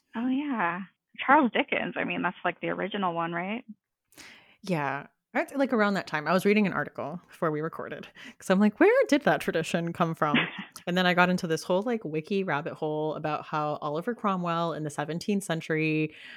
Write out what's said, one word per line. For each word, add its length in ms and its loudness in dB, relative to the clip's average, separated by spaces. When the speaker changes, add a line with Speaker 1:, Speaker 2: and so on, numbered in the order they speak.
Speaker 1:
Oh, 140 -4
yeah. 540 -2
Charles 280 6
Dickens, 440 -2
I 60 -2
mean, 180 -4
that's, 220 -2
like, 160 -2
the 80 -6
original 460 -2
one, 180 -4
right? 320 -6
Speaker 2:
Yeah. 440 -2
That's, 220 -2
like, 160 2
around 220 4
that 140 -2
time. 200 -2
I 60 4
was 120 2
reading 220 6
an 60 -2
article 560 -4
before 220 -2
we 100 -2
recorded, 460 -8
'cause 120 -12
I'm 100 6
like, 200 6
"Where 140 8
did 160 4
that 160 4
tradition 540 -2
come 220 0
from?" 220 2
Speaker 1:
<laughs> 500 -6
Speaker 2:
And 100 0
then 80 4
I 80 4
got 160 6
into 180 0
this 160 0
whole, 180 0
like, 240 -4
wiki 380 -2
rabbit 300 -4
hole 420 -4
about 300 -4
how 360 -4
Oliver 320 -4
Cromwell 600 -2
in 100 -6
the 60 -6
seventeenth 540 -4
century, 720 -2